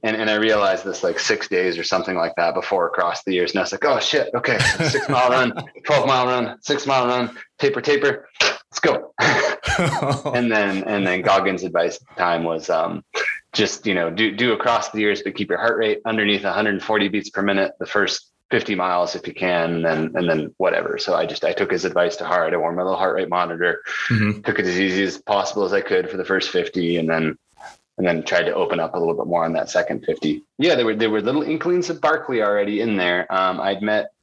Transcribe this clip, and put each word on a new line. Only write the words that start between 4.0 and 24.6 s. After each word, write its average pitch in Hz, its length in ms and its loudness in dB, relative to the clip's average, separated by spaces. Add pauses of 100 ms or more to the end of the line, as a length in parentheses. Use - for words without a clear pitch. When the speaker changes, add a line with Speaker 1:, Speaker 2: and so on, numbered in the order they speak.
Speaker 1:
Okay. 120 240 0
Six 165 500 0
mile 127 220 4
run, 127 220 2 (160)
Speaker 2:
<laughs> - 160 -20
Speaker 1:
twelve 143 200 2
mile 127 220 4
run, 123 340 -2
six 143 240 -2
mile 131 220 2
run, 123 280 -2 (220)
taper, 139 240 0
taper. 143 460 2 (120)
Let's - 400 -2
go." - 400 0
<laughs> - 380 2 (140)
Speaker 2:
<laughs> 139 640 0
Speaker 1:
And 120 160 2
then, 98 320 0
and 98 240 0
then 90 140 0
Goggins' 95 420 2
advice 85 320 0
at - 140 -20
the - 60 -20
time 85 280 0
was, 82 260 -4
um, 82 340 -2 (500)
just, - 340 -2
you 101 80 0
know, 85 140 0
do, 98 260 0
do 117 180 2
across 113 360 0
the 107 100 -6
years, 104 240 2
but 98 120 -6
keep 104 140 -6
your 87 100 0
heart 117 180 0
rate 107 280 0
underneath 104 380 0
a 98 80 0
hundred 101 320 0
forty 107 240 0
beats 95 220 -4
per 98 120 -4
minute 98 380 0
the 92 60 -6
first - 460 -2 (200)
fifty 110 240 0
miles 90 400 0
if 85 120 -10
you 85 60 -12
can, 85 420 0
and 82 100 -2
then, 80 300 0
and 90 140 0
then 78 280 -2
whatever. 85 400 0
So 90 180 -2
I 80 100 2
just, - 200 -6
I - 80 0
took 98 180 -2
his 90 140 -2
advice 90 320 2
to 85 80 -6
heart. 82 280 0
I 87 40 0
wore 82 160 0
my 87 100 -2
little 92 140 0
heart 92 180 0
rate 92 140 -2
monitor, 85 520 0 (280)
Speaker 2:
Mm-hmm. 107 320 0
Speaker 1:
took - 180 -2
it 95 60 0